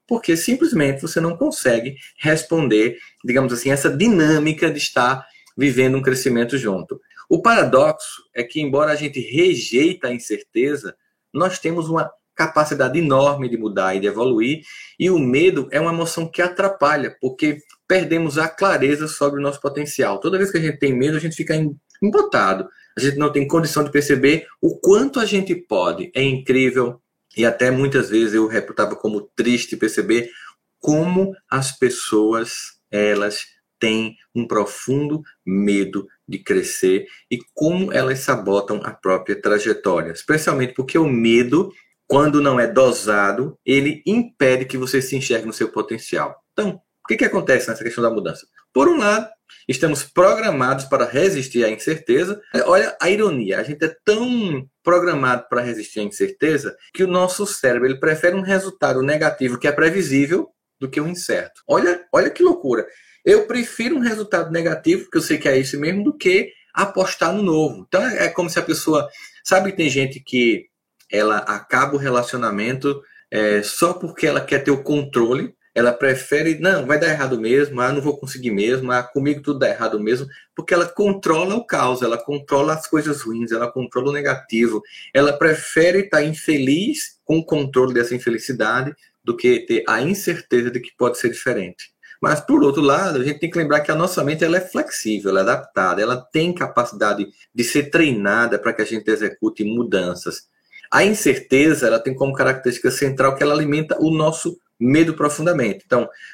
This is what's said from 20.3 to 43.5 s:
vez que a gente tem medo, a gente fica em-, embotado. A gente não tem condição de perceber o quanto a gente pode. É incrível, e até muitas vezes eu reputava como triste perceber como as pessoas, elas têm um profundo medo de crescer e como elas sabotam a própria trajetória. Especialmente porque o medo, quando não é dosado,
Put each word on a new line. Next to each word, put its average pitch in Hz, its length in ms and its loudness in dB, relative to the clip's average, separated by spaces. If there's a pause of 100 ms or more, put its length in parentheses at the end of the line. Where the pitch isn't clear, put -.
vez 196 140 0
que 170 80 0
a - 20 -2
gente 156 160 -2
tem 139 160 2
medo, 143 240 0
a - 20 0
gente 160 160 -6
fica 160 200 -2
em-, 151 200 -2 (240)
embotado. 127 680 0 (260)
A 113 60 -6
gente 139 160 0
não 147 140 0
tem 139 160 0
condição 156 360 0
de 143 60 -4
perceber 143 560 2 (160)
o 165 180 0
quanto 247 400 4
a 220 60 0
gente 190 300 0
pode. - 580 -4
É 131 80 -2
incrível, 127 800 0 (340)
e 113 80 0
até 123 260 2
muitas 131 400 2
vezes 110 240 2
eu 110 140 4
reputava 107 480 -2
como 104 400 -6
triste 117 400 0
perceber 113 540 0 (500)
como 180 540 0 (180)
as 135 260 -4
pessoas, 113 1000 0 (120)
elas 104 640 -2 (240)
têm 110 360 -2 (180)
um 117 140 -4
profundo 143 760 -2 (240)
medo 98 640 -2 (200)
de 98 120 -8
crescer 92 640 0 (240)
e 120 100 -6 (140)
como 175 380 -2
elas 131 280 -2
sabotam 101 640 -2
a 110 80 -10
própria 95 480 -2
trajetória. 101 720 0
Especialmente 147 640 -2
porque 135 240 -2
o 160 100 4
medo, 123 640 2 (360)
quando 147 340 4
não 131 180 2
é 113 80 2
dosado, 107 1000 2